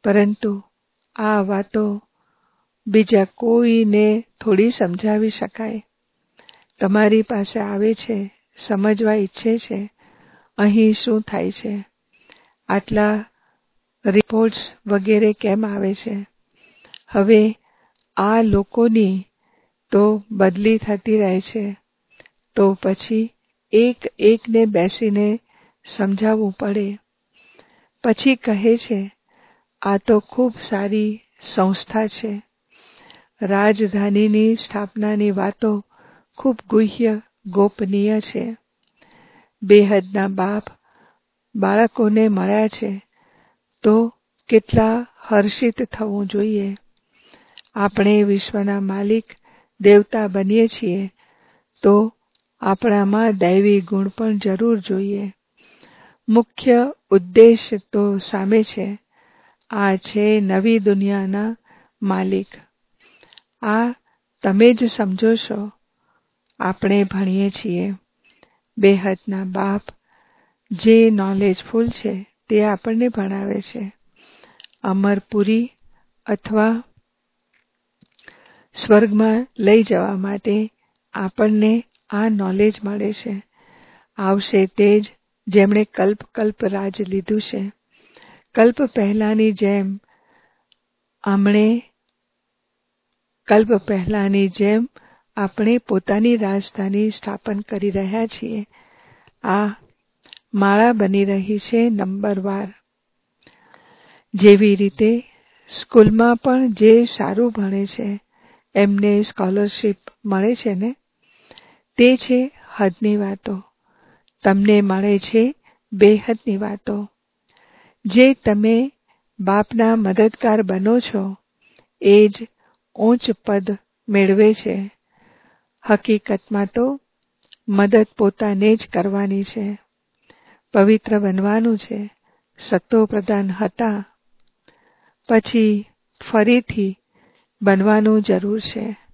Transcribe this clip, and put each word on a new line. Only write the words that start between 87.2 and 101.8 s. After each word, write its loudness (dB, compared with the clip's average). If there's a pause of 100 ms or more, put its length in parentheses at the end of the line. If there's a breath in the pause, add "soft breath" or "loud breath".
છે. -8 (840 soft breath)
કલ્પ 2
પહેલાની 0
જેમ -4 (1200)
આમણે 2 (1700)
કલ્પ 4
પહેલાની 0
જેમ 0 (500 soft breath)
આપણે -2
પોતાની 0
રાજધાની -4
સ્થાપન -8
કરી -6
રહ્યા -4
છીએ. -10 (760 soft breath)
આ -2 (800)
માળા 2
બની 0
રહી -4
છે 0